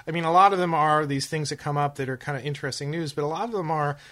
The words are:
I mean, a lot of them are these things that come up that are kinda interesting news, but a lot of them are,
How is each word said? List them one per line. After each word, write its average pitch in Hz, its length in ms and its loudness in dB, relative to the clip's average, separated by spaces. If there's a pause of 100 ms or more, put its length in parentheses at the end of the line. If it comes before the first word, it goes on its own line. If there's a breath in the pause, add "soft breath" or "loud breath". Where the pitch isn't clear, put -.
I 160 40 -4
mean, 165 120 -2
a 165 80 0
lot 190 220 8
of 185 60 2
them 175 140 2
are 151 320 4
these 139 220 -2
things 151 220 -4
that 147 80 -6
come 143 200 -4
up 143 180 0
that 135 120 -4
are 131 100 -4
kinda 139 240 -6
interesting 143 500 -6
news, 160 200 -4
but 147 120 -4
a 143 40 0
lot 165 180 -4
of 233 60 -6
them 180 200 -2
are, 147 260 0 (140 loud breath)